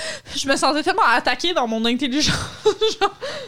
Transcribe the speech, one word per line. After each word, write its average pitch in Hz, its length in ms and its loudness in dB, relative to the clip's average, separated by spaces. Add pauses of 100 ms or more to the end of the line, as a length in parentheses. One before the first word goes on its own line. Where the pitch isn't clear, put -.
(360)
je 277 120 -4
me 277 80 4
sentais 285 280 2
tellement 381 180 2 (100)
attaquée 254 440 0
dans 262 120 0
mon 220 180 -2
intelligence, 254 500 0 (280)
<laughs> 427 380 2
genre. 392 100 2 (360)